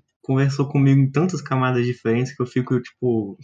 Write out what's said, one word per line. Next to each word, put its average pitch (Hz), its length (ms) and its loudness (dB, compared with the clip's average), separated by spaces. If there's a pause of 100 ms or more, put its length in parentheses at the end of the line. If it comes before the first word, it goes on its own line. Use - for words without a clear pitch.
(220)
conversou 135 460 0
comigo 139 320 4
em 131 120 2
tantas 165 300 -2
camadas 127 440 -2
diferentes 123 500 -2
que - 60 -6
eu 123 60 0
fico, 127 340 -2
tipo, 113 640 -4